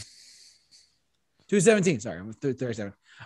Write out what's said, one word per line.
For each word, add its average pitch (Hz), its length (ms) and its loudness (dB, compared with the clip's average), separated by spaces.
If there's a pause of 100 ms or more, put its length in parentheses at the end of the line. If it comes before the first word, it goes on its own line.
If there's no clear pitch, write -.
(1500)
Two 202 120 2
seventeen, 180 400 4
sorry, 98 180 -10
I'm 104 160 -14
th-, 131 220 -4
thirty-seven. 107 360 -6 (340)